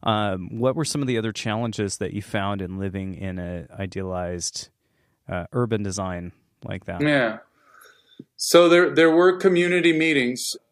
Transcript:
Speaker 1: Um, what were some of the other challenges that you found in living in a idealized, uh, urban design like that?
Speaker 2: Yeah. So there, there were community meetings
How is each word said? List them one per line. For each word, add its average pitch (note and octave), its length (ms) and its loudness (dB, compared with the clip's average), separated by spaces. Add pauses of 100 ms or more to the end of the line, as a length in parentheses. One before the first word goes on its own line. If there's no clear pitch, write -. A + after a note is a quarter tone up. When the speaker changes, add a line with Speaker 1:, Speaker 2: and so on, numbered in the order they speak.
Speaker 1:
Um, G#2 560 -2
what B2+ 160 0
were D#3 100 -2
some D3 160 -4
of C3+ 60 -2
the B2 100 0
other A2 160 -2
challenges A2 640 -4
that - 160 -6
you G2+ 80 -4
found G2+ 400 -4
in F#2 160 -6
living F#2+ 380 -6
in F#2 240 -8
a F2 260 -8 (120)
idealized, F2+ 920 -6 (580)
uh, F2 240 -6
urban A2+ 320 -2
design F#2 480 -6 (320)
like G2 220 -10
that? F#2 160 -8
Speaker 2:
Yeah. C3 380 0 (960)
So E3+ 340 6
there, E3+ 240 6
there E3 180 6
were F3+ 260 6
community F3 540 4
meetings C#3+ 640 0 (160)